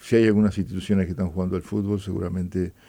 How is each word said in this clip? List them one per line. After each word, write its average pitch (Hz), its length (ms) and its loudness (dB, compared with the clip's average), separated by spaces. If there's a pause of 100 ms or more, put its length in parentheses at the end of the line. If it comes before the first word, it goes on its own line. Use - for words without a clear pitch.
si - 160 2
hay 113 100 6
algunas 104 300 4
instituciones 95 480 0
que 90 60 -4
están 90 180 -4
jugando 90 260 -2
al 90 60 -2
fútbol, 104 400 -4
seguramente 90 720 -4 (160)